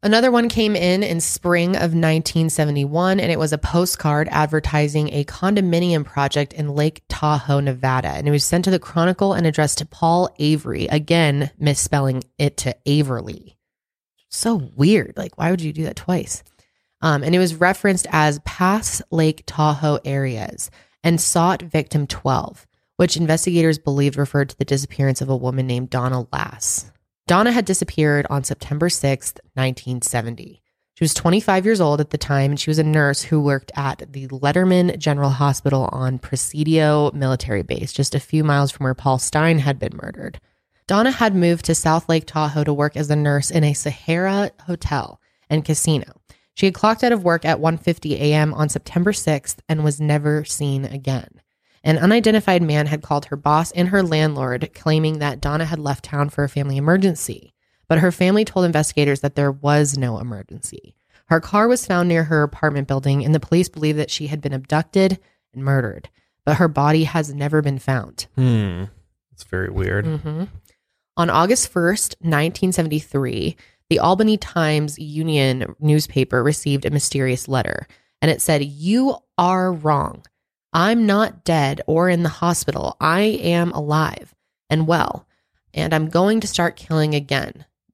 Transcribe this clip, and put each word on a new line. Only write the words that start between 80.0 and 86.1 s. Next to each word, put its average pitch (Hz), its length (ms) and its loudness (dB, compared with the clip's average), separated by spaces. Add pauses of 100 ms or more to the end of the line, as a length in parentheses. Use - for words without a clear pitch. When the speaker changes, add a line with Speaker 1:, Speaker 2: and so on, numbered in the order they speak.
Speaker 1:
I'm 214 320 2
not 208 400 0
dead 147 420 0
or 170 220 2
in 175 140 2
the 165 80 0
hospital. 156 680 -4
I 165 220 0
am 170 520 0
alive 151 600 -4 (360)
and 160 160 2
well, - 400 -2 (480)
and 156 180 -2
I'm 156 160 0
going 196 320 2